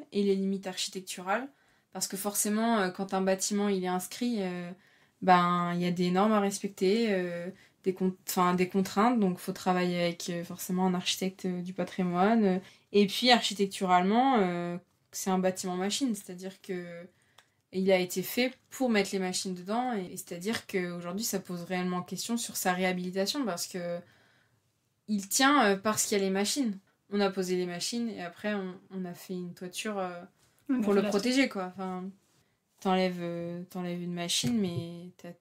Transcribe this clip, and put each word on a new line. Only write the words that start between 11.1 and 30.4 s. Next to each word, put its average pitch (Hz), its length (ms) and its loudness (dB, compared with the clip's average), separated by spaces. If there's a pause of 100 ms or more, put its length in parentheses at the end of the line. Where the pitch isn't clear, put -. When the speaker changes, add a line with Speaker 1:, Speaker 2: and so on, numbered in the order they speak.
Speaker 1:
euh, 180 160 -4
du 180 120 -8
patrimoine. 185 880 2 (320)
Et 202 140 6
puis, 240 240 2
architecturalement, 202 1080 4
euh, 175 380 -2 (340)
c'est - 180 -4
un 185 100 2
bâtiment 185 360 0
machine, 202 400 0
c'est-à-dire 185 460 -12
que 175 240 -8 (880)
il 190 160 2
a 185 60 8
été 180 240 0
fait 247 320 -2 (160)
pour 254 220 0
mettre 196 220 4
les 196 60 -2
machines 185 360 -4
dedans, 220 380 -4
et, 185 200 -4
et - 40 -12
c'est-à-dire 185 500 -6
qu'aujourd'hui, 180 580 -4
ça 196 140 -2
pose 180 240 -8
réellement 180 400 -2
question 196 340 -4
sur - 180 -8
sa - 160 2
réhabilitation, 185 760 -2
parce 175 220 -4
que 175 300 -6 (1120)
il 202 200 -2
tient, 269 380 4
euh, 202 100 4
parce 214 300 -2
qu'il 214 120 0
y 196 40 2
a - 20 2
les 190 60 0
machines. 202 480 0 (340)
On 202 80 0
a 196 100 2
posé 185 260 -2
les 180 100 -2
machines, 226 440 -4
et 196 140 -10
après, 175 300 -6
on, 190 200 -4 (180)
on 190 140 -6
a 175 80 -10
fait - 200 -12
une 180 200 -6
toiture, 196 440 -8
euh, 180 240 -6 (480)